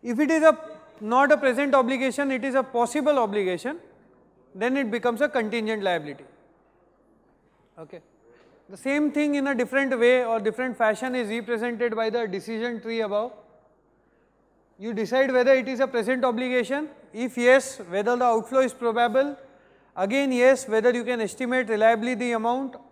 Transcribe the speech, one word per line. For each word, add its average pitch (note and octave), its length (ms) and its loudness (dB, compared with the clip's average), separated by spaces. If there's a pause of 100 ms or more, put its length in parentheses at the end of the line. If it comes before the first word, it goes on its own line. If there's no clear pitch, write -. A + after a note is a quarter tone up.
If A#3 200 -4
it D4 100 2
is D#4+ 140 2
a, D#4 120 8 (440)
not B3+ 320 4
a D4+ 40 6
present C#4 380 0
obligation, C4 560 0
it B3+ 140 -4
is C4 100 -4
a C4 80 2
possible C4 560 0
obligation, G#3 600 -2 (760)
then A#3+ 220 -2
it B3 160 -2
becomes A#3+ 280 -2
a D4 80 2
contingent A3 540 -2
liability. D#3+ 420 -4 (1500)
Okay. D#3+ 220 -18 (680)
The F#3+ 60 -18
same C#4+ 340 0
thing D4 240 0
in C#4 140 0
a C#4 80 0
different C4 420 0
way B3 260 4
or A3+ 140 0
different A3 400 -4
fashion A#3+ 380 0
is A#3 120 -2
represented A#3 680 -4
by A3 140 -2
the A3+ 180 -2
decision A3+ 520 -6
tree A3+ 200 -4
above. G#3+ 320 -2 (1500)
You G#3+ 160 -8
decide B3 380 0
whether B3+ 200 4
it C4 160 2
is B3+ 120 -4
a C4+ 60 2
present B3 380 -2
obligation. B3+ 640 -2 (240)
If A3+ 240 -6
yes, B3+ 420 4 (120)
whether G#3 260 0
the B3 80 0
outflow A#3+ 360 2
is C4 120 0
probable. A#3+ 640 0 (580)
Again, B3+ 380 0
yes, B3+ 340 4
whether A3 240 2
you A#3+ 140 -2
can A#3+ 160 -4
estimate B3 480 -4
reliably A3+ 460 2
the A#3+ 180 -4
amount B3 440 -4 (140)